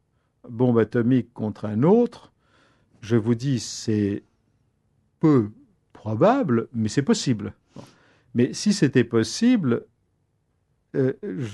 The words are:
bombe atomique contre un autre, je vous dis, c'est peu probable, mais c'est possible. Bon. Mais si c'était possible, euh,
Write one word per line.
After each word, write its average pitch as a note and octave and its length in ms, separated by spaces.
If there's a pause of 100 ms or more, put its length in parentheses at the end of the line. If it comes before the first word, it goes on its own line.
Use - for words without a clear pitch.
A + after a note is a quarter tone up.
(480)
bombe A#2+ 300
atomique A#2+ 540
contre G#2+ 320
un G#2+ 180
autre, A#3 500 (680)
je A2 160
vous A#2 180
dis, B2 240
c'est G#2 640 (960)
peu C3 320 (420)
probable, B2+ 800
mais A2 160
c'est C#3+ 140
possible. A#2 500 (220)
Bon. - 80 (520)
Mais A#2+ 200
si - 180
c'était C3 320
possible, C3+ 800 (1120)
euh, C3 160 (420)